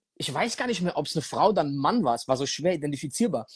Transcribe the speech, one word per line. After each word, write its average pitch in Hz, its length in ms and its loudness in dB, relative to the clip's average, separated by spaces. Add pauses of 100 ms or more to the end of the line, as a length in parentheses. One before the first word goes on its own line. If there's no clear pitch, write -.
(160)
ich - 180 -6
weiß 226 240 0
gar 247 100 -2
nicht 196 140 -2
mehr, 175 160 0
ob's 147 180 -2
eine 151 80 0
Frau 156 260 4
oder 180 140 4
ein 143 120 -2
Mann 170 280 2
war, 120 120 4
es - 120 -6
war 131 100 2
so 139 80 -2
schwer 165 300 0
identifizierbar. 147 800 -2